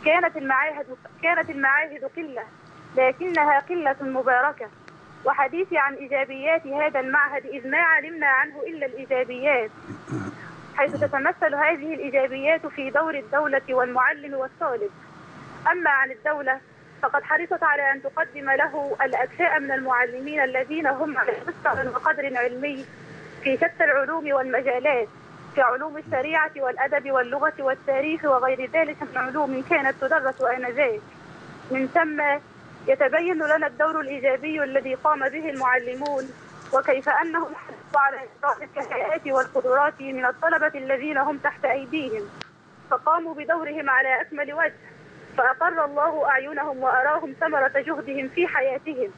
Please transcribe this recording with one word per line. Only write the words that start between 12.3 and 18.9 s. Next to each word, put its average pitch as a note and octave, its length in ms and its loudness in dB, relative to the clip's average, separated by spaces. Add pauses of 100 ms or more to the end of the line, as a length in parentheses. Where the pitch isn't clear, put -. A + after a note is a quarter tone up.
في C#4 240 -8
دور D#4 240 0
الدولة C#4 560 0
والمعلم B3+ 640 0
والطالب. C4 560 -4 (800)
أما E4+ 200 2
عن C4+ 200 2
الدولة C4+ 500 -2 (420)
فقد C#4+ 200 2
حرصت E4 400 0
على C#4+ 300 4
أن C#4 100 -4
تقدم C#4+ 480 -4
له C#4+ 520 0